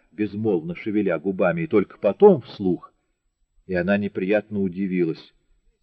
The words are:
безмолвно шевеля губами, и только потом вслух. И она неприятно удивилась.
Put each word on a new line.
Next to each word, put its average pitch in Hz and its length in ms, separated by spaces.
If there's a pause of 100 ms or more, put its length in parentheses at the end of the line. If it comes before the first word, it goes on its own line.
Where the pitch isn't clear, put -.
(100)
безмолвно 98 640
шевеля 98 440
губами, 90 440
и 80 40
только - 320
потом 156 440
вслух. - 480 (800)
И 92 40
она 92 240
неприятно 101 600
удивилась. 90 760 (500)